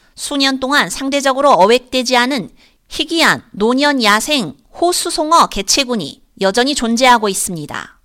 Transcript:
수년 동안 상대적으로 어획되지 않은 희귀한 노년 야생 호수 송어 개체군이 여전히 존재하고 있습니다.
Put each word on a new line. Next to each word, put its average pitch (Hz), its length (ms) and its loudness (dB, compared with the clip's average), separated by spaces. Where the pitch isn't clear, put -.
수년 269 420 -2
동안 262 320 0
상대적으로 277 640 0
어획되지 247 640 2
않은 247 340 -2
희귀한 302 640 -2
노년 254 500 0
야생 214 540 0
호수 349 380 -2
송어 320 360 2
개체군이 233 720 -4
여전히 240 320 0
존재하고 233 540 2
있습니다. 156 760 -8